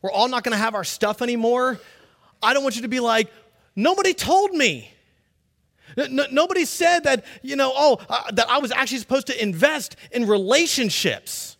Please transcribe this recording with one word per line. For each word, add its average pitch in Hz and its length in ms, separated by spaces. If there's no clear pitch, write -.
we're 285 80
all 214 160
not 247 160
gonna 226 140
have 214 180
our - 80
stuff 208 400
anymore, 240 560
I 220 100
don't 277 120
want 254 100
you 226 80
to 247 60
be 254 100
like, 226 320
"Nobody 370 360
told 381 400
me. 202 380
N-, 262 220
n-, 285 140
nobody 349 320
said 339 400
that, 269 200
you 269 120
know, 269 180
oh, 277 360
uh, 233 240
that - 180
I 254 80
was 254 140
actually 262 260
supposed 254 300
to 254 120
invest 220 540
in 240 160
relationships. 208 1300